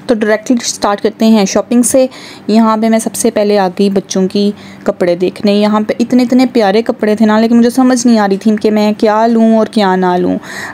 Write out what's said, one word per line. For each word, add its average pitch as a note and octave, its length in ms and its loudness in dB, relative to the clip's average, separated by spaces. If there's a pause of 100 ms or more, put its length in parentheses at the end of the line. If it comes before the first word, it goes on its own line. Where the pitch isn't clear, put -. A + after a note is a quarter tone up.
तो A#3+ 60 2
directly G#3+ 480 -2
start G#3 360 -4
करते A3 260 -2
हैं A3 200 4
shopping A#3 380 0
से। C4 240 2 (420)
यहाँ A3 280 2
पे A3 120 0
मैं A3+ 100 2
सबसे A3 320 -4
पहले G#3 260 0
आ F#3+ 120 0
गई G3+ 220 0
बच्चों F#3+ 360 -2
की G3+ 260 -2 (340)
कपड़े F3 280 0
देखने। F#3 380 -2
यहाँ G#3 280 0
पे G#3+ 200 -4
इतने, B3 220 2
इतने B3+ 240 2
प्यारे A3 340 0
कपड़े A3 340 -2
थे A3 100 0
ना, G#3+ 140 2
लेकिन A3+ 180 2
मुझे A#3 120 4
समझ B3+ 360 0
नहीं A#3 140 4
आ G#3 60 2
रही G3 120 0
थी G#3+ 200 0
कि G#3+ 140 0
मैं G#3+ 240 0
क्या G#3+ 300 0
लूँ A3+ 340 2
और G#3+ 100 0
क्या G3 260 0
ना F#3 220 0
लूँ। F3+ 200 -2 (360)